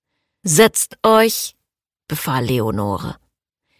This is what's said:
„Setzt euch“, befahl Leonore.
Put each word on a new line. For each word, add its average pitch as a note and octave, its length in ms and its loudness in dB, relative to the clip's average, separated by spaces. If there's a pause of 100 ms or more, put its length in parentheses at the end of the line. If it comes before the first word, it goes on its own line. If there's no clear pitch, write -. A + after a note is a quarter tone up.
(420)
„Setzt G3+ 600 2
euch“, A3 540 2 (500)
befahl C3 380 -4
Leonore. G#2+ 720 -4 (640)